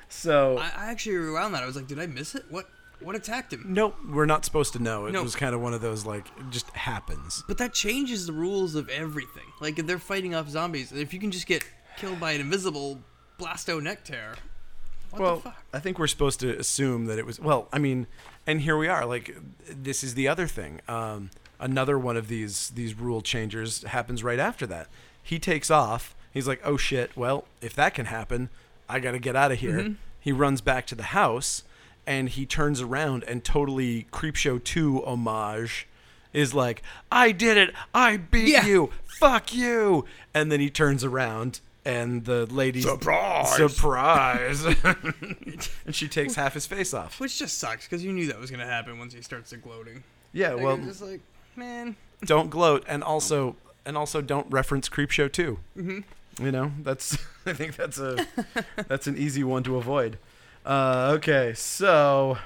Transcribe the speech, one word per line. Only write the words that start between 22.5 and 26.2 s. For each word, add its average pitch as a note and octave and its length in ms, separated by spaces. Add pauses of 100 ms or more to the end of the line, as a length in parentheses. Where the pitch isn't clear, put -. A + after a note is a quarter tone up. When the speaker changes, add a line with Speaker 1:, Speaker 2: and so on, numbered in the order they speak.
Speaker 1:
these A#2 240
rule A2+ 280
changers A2 640
happens A#2 400
right A#2+ 160
after F3+ 260
that. E2 220 (340)
He E3 160
takes D#3 320
off. A#2 460 (160)